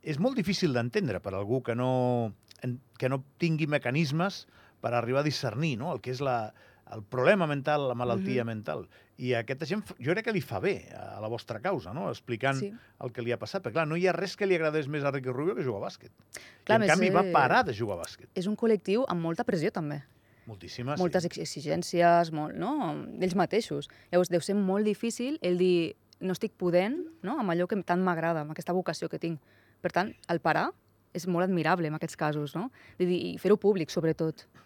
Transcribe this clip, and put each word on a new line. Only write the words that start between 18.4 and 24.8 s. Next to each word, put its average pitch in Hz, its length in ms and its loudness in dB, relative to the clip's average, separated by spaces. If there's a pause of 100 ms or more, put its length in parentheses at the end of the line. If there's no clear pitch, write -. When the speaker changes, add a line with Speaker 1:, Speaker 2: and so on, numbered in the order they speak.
Speaker 2:
un 208 100 -2
col·lectiu 220 520 2
amb 175 120 -2
molta 165 240 -2
pressió, 151 260 0
també. 147 320 -6 (440)
Speaker 1:
Moltíssima, 120 500 -8
Speaker 2:
Moltes 180 260 2
Speaker 1:
sí. 175 60 -2
Speaker 2:
ex-, - 100 -8
exigències, 170 920 2
molt, 151 240 -6
no? 170 500 -4 (140)
Ells 180 160 0
mateixos. 175 520 0 (220)
Llavors, 175 200 4
deu 175 100 4
ser 196 160 -2
molt 196 280 2